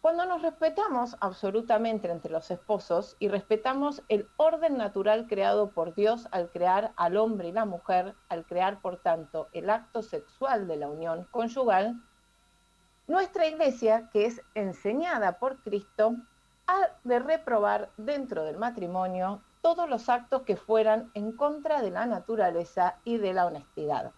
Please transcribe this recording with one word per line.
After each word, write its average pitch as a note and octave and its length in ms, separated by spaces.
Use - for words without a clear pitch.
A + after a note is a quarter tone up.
Cuando E4+ 260
nos F4 160
respetamos D#4+ 760
absolutamente G#3+ 880
entre D#3+ 220
los D#3+ 180
esposos F#3 720
y G#3 80
respetamos C4 800
el G#3 280
orden D#4 400
natural G#3+ 520
creado G3+ 420
por E3+ 240
Dios A3+ 360
al F3 200
crear F#3 460
al F3 200
hombre G#3+ 320
y F3 40
la A3 120
mujer, F3+ 500
al E3 160
crear, F#3 360
por F3+ 180
tanto, D#3+ 540
el E3+ 180
acto A#3 320
sexual A3+ 640
de D#3+ 100
la D3 120
unión E3 420
conyugal, A#3 720
nuestra F#4 400
iglesia, B3+ 680
que G#3+ 140
es A#3 160
enseñada G#3+ 840
por C4 240
Cristo, G#3+ 540
ha F#4 220
de B3 140
reprobar A#3 800
dentro A3+ 480
del D#3 140
matrimonio F#3 840
todos E4 280
los A#3+ 200
actos B3 340
que G#3 140
fueran A3 580
en G#3+ 160
contra D4 500
de G3 120
la F#3 120
naturaleza F#3 1000
y A#3 140
de G3 140
la F3+ 140
honestidad D3 720